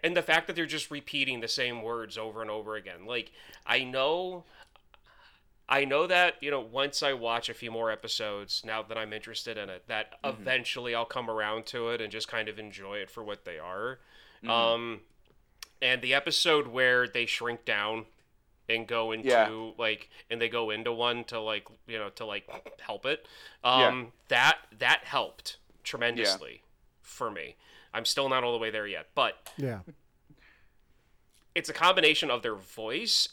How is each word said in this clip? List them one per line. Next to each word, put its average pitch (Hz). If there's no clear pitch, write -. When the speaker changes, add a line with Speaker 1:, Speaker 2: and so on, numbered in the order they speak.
Speaker 1:
and 170
the 170
fact 165
that 156
they're 165
just 151
repeating 135
the 113
same 120
words 113
over 110
and 107
over 107
again. 95
Like, 120
I 131
know, 165
I 139
know 147
that, 180
you 143
know, 143
once 131
I 139
watch 117
a 117
few 117
more 113
episodes, 101
now 110
that 110
I'm 110
interested 110
in 101
it, 92
that 110
Speaker 2:
Mm-hmm. 120
Speaker 1:
eventually 123
I'll 117
come 120
around 110
to 117
it 117
and 107
just 110
kind 110
of 104
enjoy 101
it 95
for 113
what 104
they 87
are. 98
Speaker 2:
Mm-hmm. 117
Speaker 1:
Um, 117
and 127
the 127
episode 147
where 123
they 120
shrink 117
down 110
and 113
go 113
into, 113
Speaker 2:
Yeah. 113
Speaker 1:
like, 110
and 117
they 117
go 113
into 113
one 120
to, 113
like, 107
you 113
know, 101
to, -
like, 101
help -
it. 147
Speaker 2:
Yeah. 127
Speaker 1:
Um, 123
that, 135
that 127
helped -
tremendously 104
Speaker 2:
Yeah. 55
Speaker 1:
for -
me. 82
I'm 113
still 139
not 131
all 120
the 117
way 110
there 104
yet, 87
but -
Speaker 3:
Yeah. 120
Speaker 1:
it's 165
a 156
combination 160
of 120
their 113
voice 110